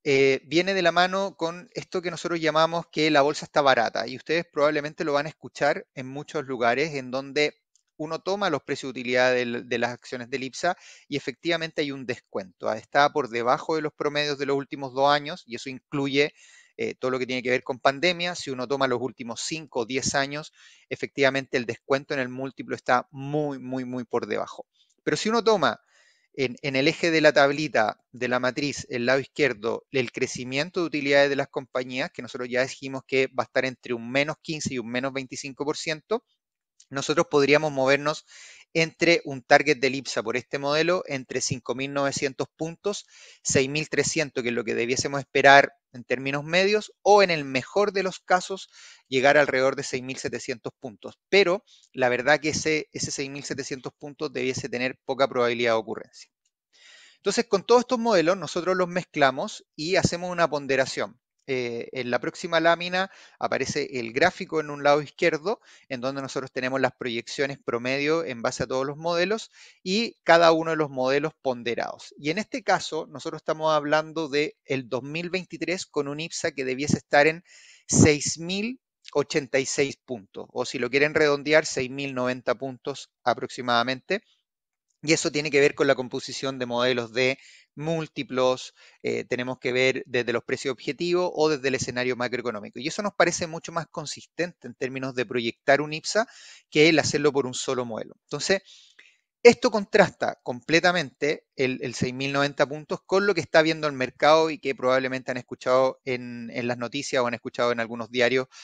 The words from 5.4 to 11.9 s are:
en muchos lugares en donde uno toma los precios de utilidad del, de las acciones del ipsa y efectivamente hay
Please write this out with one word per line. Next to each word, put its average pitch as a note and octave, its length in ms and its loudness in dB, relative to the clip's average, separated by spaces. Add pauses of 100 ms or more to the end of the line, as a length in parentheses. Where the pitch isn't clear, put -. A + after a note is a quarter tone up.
en C3 120 -8
muchos C#3+ 360 -8
lugares C3 520 0
en B2+ 140 -8
donde C#3 440 -2 (460)
uno D#3+ 200 -6
toma G3 320 -2
los C3+ 100 -2
precios C3+ 320 -6
de C3+ 60 -10
utilidad B2+ 340 4
del, B2 340 -2
de A#2+ 120 -2
las A#2 100 0
acciones A#2+ 400 -12
del B2+ 140 -6
ipsa E3+ 340 -4 (300)
y C#3+ 100 -4
efectivamente D#3+ 640 -4
hay C#3+ 100 -4